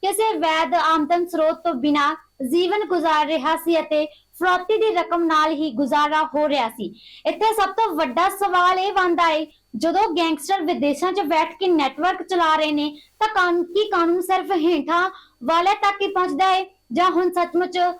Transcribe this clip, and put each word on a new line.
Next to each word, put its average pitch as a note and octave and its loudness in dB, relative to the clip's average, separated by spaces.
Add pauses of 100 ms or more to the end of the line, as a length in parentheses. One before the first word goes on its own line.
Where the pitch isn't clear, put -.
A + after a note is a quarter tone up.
ਕਿਸੇ G4+ 0
ਵੈਧ D#4+ 0
ਆਮਦਨ D#4+ 2
ਸਰੋਤ D#4+ 0
ਤੋਂ E4 -4
ਬਿਨਾਂ D4 0 (340)
ਜੀਵਨ F#4 0
ਗੁਜ਼ਾਰ D#4 0
ਰਿਹਾ D#4 0
ਸੀ E4 0
ਅਤੇ D#4 0
ਫਰੋਤੀ F4+ -2
ਦੀ A4 2
ਰਕਮ E4+ 0
ਨਾਲ D#4+ 2
ਹੀ D4+ -2
ਗੁਜ਼ਾਰਾ D4 0
ਹੋ D4+ 0
ਰਿਹਾ C4 0
ਸੀ। G#3 -10 (320)
ਇੱਥੇ G4+ 0
ਸਭ G4+ 0
ਤੋਂ G4 -2
ਵੱਡਾ D#4 0
ਸਵਾਲ F#4 2
ਇਹ F#4+ -2
ਬਣਦਾ F4 2
ਹੈ, D#4 -2 (300)
ਜਦੋਂ E4+ 0
ਗੈਂਗਸਟਰ E4 -2
ਵਿਦੇਸ਼ਾਂ D4 -2
'ਚ F#4+ -2
ਬੈਠ E4 0
ਕੇ F#4+ -2
ਨੈਟਵਰਕ E4 0
ਚਲਾ E4+ 0
ਰਹੇ D#4 0
ਨੇ D4 -4 (220)
ਤਾਂ G#4+ 0
ਕਾਨ-, F4+ 0
ਕੀ G#4 -2
ਕਾਨੂੰਨ F4 2
ਸਿਰਫ F4+ -2
ਹੇਠਾਂ E4+ 0 (340)
ਵਾਲੇ E4+ 2
ਤੱਕ G4+ 0
ਹੀ G4 0
ਪਹੁੰਚਦਾ F#4 2
ਹੈ F#4+ 0 (280)
ਜਾਂ F4 2
ਹੁਣ F4 2
ਸੱਚਮੁੱਚ F4 -2 (220)